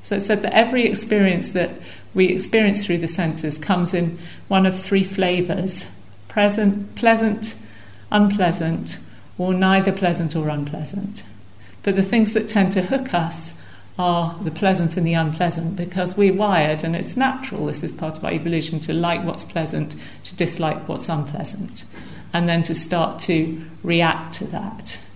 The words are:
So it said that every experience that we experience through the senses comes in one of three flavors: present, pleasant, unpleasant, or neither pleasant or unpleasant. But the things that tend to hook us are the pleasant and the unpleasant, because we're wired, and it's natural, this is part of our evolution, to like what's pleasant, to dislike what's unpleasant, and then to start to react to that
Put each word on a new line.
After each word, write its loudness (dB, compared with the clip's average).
So -4
it -2
said 2
that -2
every 4
experience 2
that 0
we 4
experience 2
through 0
the -2
senses -2
comes 2
in 0
one 6
of 2
three 2
flavors: 0
present, 2
pleasant, 2
unpleasant, 2
or 0
neither 4
pleasant 0
or 0
unpleasant. -6
But 2
the 4
things 4
that 2
tend 4
to 2
hook -2
us -2
are 2
the -2
pleasant 2
and 0
the 2
unpleasant, 0
because -2
we're 6
wired, 2
and 0
it's -4
natural, -2
this -4
is -4
part -6
of -10
our -2
evolution, -2
to -4
like 0
what's -4
pleasant, -4
to -14
dislike -2
what's -4
unpleasant, -4
and 2
then 4
to 0
start 0
to 0
react 2
to -6
that -8